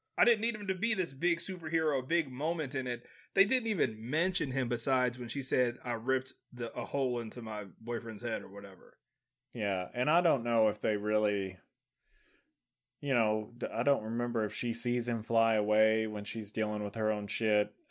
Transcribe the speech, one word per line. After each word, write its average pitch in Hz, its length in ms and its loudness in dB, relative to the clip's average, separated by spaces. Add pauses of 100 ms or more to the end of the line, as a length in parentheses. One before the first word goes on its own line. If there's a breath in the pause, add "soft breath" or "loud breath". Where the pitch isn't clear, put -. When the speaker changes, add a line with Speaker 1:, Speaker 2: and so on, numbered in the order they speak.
(180)
Speaker 1:
I 180 80 4
didn't 220 160 2
need 226 140 -4
him 208 120 -8
to 190 80 0
be 220 180 -2
this 175 200 -2
big 160 260 0
superhero, 160 680 0
big 156 260 0
moment 143 440 -2
in 131 120 -2
it. 120 180 -6 (280 loud breath)
They 196 120 6
didn't 226 220 0
even 123 420 0
mention 160 420 0
him 127 160 0
besides 123 500 2
when 120 120 -8
she 139 120 -4
said, 127 440 0
"I 123 80 -4
ripped 127 400 -2 (180)
the, 117 220 -6
a 123 120 -4
hole 127 340 0
into 113 220 -8
my 107 240 -6 (140)
boyfriend's 113 440 -4
head," 113 180 -2
or 98 80 -12
whatever. 98 480 -14 (560)
Speaker 2:
Yeah, 98 400 0
and 127 160 0
I 170 120 4
don't 147 220 2
know 117 260 4
if 101 120 -4
they 110 160 2
really, 104 600 0 (1400)
you 143 120 0
know, 110 440 2
d-, 117 100 -4
I 113 160 -2
don't 127 200 2
remember 117 420 -2
if 101 80 -4
she 117 200 -2
sees 120 340 0
him 117 140 -2
fly 113 340 4
away 110 520 4
when 107 160 -6
she's 107 280 -6
dealing 107 320 -2
with 101 120 -6
her 110 160 2
own 104 160 -2
shit, 104 460 2 (180)